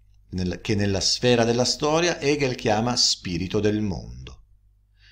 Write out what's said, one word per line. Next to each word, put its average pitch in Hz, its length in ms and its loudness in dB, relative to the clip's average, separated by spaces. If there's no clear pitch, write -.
nel-, 90 300 -4
che - 140 -2
nella 98 260 0
sfera 120 440 2
della 120 200 2
storia 160 560 0
Hegel 139 360 0
chiama 117 400 0
spirito 92 640 -2
del 107 200 2
mondo. 62 580 -8